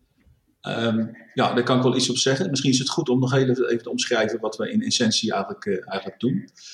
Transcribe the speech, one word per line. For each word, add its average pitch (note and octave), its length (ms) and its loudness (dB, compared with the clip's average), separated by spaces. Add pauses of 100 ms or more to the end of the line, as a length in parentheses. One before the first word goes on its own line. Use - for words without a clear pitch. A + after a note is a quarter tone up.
(600)
Ehm, A2 460 -2 (280)
ja, B2 200 2
daar A#2+ 80 4
kan B2+ 140 2
ik B2+ 60 4
wel B2 140 4
iets B2+ 140 0
op A#2+ 60 -4
zeggen. C#3 340 0
Misschien C3 220 2
is B2 60 4
het - 120 -4
goed E3 180 -2
om B2+ 120 4
nog B2+ 120 2
heel C3 160 4
even, B2 200 2
even A#2+ 140 0
te A#2+ 80 -10
omschrijven A#2 500 -2
wat G#2+ 160 -4
we G#2 140 -4
in G#2+ 120 2
essentie A2 500 0
eigenlijk, G2 320 -4
eh, G2 240 -4
eigenlijk F#2+ 320 -8
doen. D#3+ 280 -2 (260)